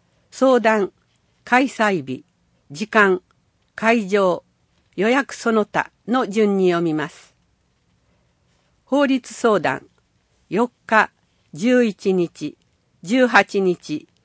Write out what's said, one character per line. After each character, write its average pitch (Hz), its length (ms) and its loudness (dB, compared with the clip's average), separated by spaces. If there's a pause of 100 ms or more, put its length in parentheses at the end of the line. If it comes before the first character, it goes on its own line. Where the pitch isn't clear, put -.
(320)
相 262 280 2
談、 214 320 0 (520)
開 254 220 2
催 202 380 -2
日、 131 220 -12 (460)
時 - 160 -10
間、 196 340 2 (540)
会 226 320 0
場、 190 360 0 (520)
予 185 120 -2
約 254 260 -2
そ - 180 -4
の 214 140 0
他 - 260 -4 (160)
の 240 200 -2
順 202 300 0
に 185 140 2
読 170 120 -2
み 160 120 -2
ま 151 120 -4
す。 - 280 -20 (1500)
法 285 200 2
律 269 300 -4
相 214 240 2
談、 143 260 -4 (640)
四 226 220 -2 (160)
日、 214 240 2 (420)
十 240 320 2
一 196 300 -2
日、 165 420 -6 (460)
十 247 240 2
八 202 340 2
日、 175 460 -4 (180)